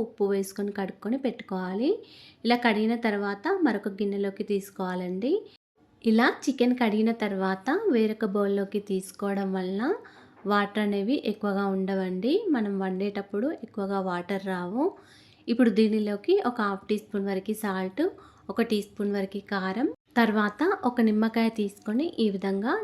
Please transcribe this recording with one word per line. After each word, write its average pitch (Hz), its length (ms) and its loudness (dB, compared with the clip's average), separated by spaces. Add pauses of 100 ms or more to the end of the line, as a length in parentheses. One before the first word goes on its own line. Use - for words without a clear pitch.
ఉప్పు 214 300 -2
వేసుకొని 196 460 -2
కడుక్కొని 202 460 -4
పెట్టుకోవాలి. 190 640 -2 (560)
ఇలా 233 120 4 (100)
కడిగిన 220 300 2 (100)
తర్వాత 202 480 -2 (100)
మరొక 208 360 0
గిన్నెలోకి 202 500 -2
తీసుకోవాలండి. 190 840 -2 (800)
ఇలా 233 180 6 (160)
చికెన్ 247 380 2
కడిగిన 220 300 2 (120)
తర్వాత 190 520 0 (180)
వేరొక 214 420 2
బౌల్లోకి 202 440 0 (100)
తీసుకోవడం 196 680 -4
వల్ల 185 240 -4 (720)
వాటర్ 202 320 0
అనేవి 202 320 0 (160)
ఎక్కువగా 202 320 -2 (120)
ఉండవండి. 190 580 0 (220)
మనం 208 180 -2 (100)
వండేటప్పుడు 202 640 -2 (180)
ఎక్కువగా 196 340 -2 (100)
వాటర్ 185 420 -4
రావు. 185 320 -2 (640)
ఇప్పుడు 233 260 6
దీనిలోకి 214 560 2 (160)
ఒక 240 160 -6
హాఫ్ 196 240 -2
టీ 214 100 2
స్పూన్ 202 300 -4
వరకు 190 320 -2
సాల్ట్, 190 400 -2 (500)
ఒక 233 180 0
టీ 214 140 2
స్పూన్ 202 320 -4
వరకు 196 240 -4 (100)
కారం, 196 380 0 (320)
తర్వాత 214 420 2 (280)
ఒక 240 180 0
నిమ్మకాయ 220 500 2
తీసుకొని 214 480 -4 (180)
ఈ - 20 4 (100)
విధంగా 196 380 -2 (100)